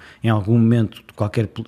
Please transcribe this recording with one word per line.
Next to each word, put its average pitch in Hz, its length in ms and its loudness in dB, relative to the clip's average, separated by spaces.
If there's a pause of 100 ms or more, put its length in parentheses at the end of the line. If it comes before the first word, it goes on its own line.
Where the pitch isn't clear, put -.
(220)
em 117 60 0
algum 107 300 2
momento, 113 440 0 (120)
qualquer 104 320 -4
pol-, 110 220 -12